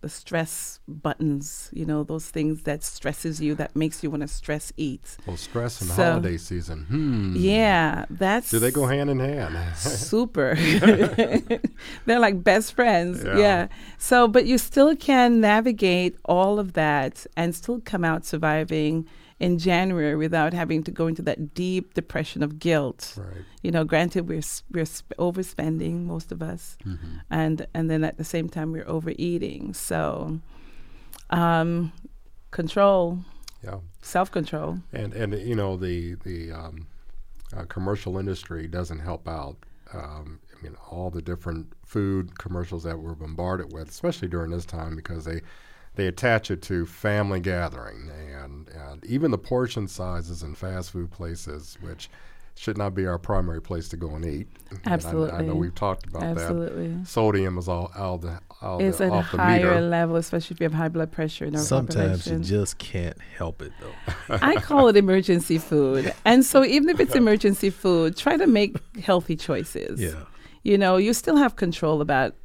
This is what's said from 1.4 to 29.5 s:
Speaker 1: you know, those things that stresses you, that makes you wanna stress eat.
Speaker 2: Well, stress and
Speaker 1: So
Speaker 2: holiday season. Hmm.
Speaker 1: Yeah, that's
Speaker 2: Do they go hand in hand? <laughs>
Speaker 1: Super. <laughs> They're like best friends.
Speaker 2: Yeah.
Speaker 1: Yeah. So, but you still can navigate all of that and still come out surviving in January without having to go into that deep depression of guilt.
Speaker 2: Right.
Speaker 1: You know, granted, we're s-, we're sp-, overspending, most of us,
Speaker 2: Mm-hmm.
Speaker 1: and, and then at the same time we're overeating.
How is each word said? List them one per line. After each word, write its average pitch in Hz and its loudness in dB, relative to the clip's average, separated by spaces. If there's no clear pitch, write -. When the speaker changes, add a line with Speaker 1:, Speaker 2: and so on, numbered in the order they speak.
Speaker 1:
you 160 -6
know, 151 0
those 156 -6
things 156 -2
that 151 -4
stresses 151 -6
you, 151 0
that 147 -6
makes 156 -2
you 147 -2
wanna 151 -4
stress - -6
eat. - -6
Speaker 2:
Well, 87 -6
stress 117 -4
and 92 -2
Speaker 1:
So 165 4
Speaker 2:
holiday 165 0
season. 82 -6
Hmm. 117 0
Speaker 1:
Yeah, 190 4
that's 196 0
Speaker 2:
Do 117 2
they 117 4
go 135 2
hand 143 0
in 131 2
hand? 127 -2
<laughs> 82 -4
Speaker 1:
Super. 156 0
<laughs> - 4
They're 233 4
like 202 4
best 214 4
friends. 180 4
Speaker 2:
Yeah. - 2
Speaker 1:
Yeah. 196 6
So, 247 6
but 220 6
you 247 4
still 294 6
can 247 6
navigate 208 4
all 190 4
of 190 -2
that 147 2
and 156 0
still 233 -4
come 180 -2
out 160 0
surviving 156 0
in 175 2
January 170 2
without 160 2
having 160 0
to - -8
go 165 -2
into 165 -2
that 147 -4
deep 185 -2
depression - -4
of 151 -4
guilt. 156 0
Speaker 2:
Right. 92 -12
Speaker 1:
You - -2
know, 165 4
granted, 170 2
we're 160 -4
s-, - -8
we're 165 -2
sp-, - -12
overspending, 170 -2
most 165 -8
of 170 -8
us, 165 -10
Speaker 2:
Mm-hmm. 85 -8
Speaker 1:
and, 160 0
and 165 0
then 160 2
at - -2
the 156 -8
same 165 -4
time 160 -6
we're 160 -8
overeating. 170 -4